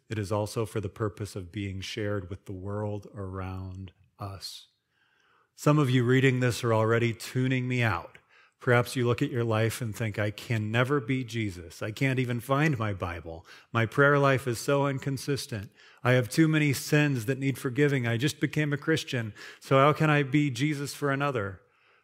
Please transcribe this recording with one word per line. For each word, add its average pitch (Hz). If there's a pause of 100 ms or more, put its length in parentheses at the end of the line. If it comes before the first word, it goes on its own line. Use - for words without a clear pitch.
It 107
is 101
also 107
for 110
the 92
purpose -
of 90
being 98
shared 104
with 98
the 107
world 104
around 92 (260)
us." 98 (880)
Some 147
of 139
you 127
reading 127
this 127
are 117
already 113
tuning 127
me 127
out. 87 (420)
Perhaps 120
you 123
look 120
at 143
your 120
life 113
and 110
think, 110
"I 107
can 107
never 127
be 131
Jesus. 104
I 110
can't 131
even 120
find 139
my 104
Bible. 85 (260)
My 113
prayer 143
life 135
is 117
so 143
inconsistent. 131 (320)
I 123
have 127
too 160
many 151
sins 143
that 131
need 135
forgiving. 135
I 117
just 147
became 151
a 143
Christian, 135 (240)
so -
how 143
can 156
I 147
be 147
Jesus 139
for 143
another?" 127 (420)